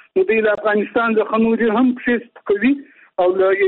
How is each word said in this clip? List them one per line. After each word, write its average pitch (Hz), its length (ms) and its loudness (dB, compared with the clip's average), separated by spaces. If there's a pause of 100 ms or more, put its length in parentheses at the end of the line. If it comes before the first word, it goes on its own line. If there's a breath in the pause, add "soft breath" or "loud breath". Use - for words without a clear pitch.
(160 loud breath)
نو 190 60 2
دوی 220 180 0
له 214 120 2
افغانستان 214 640 -2
څخه 208 200 -2 (100)
نورې 226 320 0
هم 254 100 2 (100)
پښې 240 180 -2 (120)
سپکوي 208 460 -2 (460 loud breath)
او 180 180 2
له 185 100 2 (220)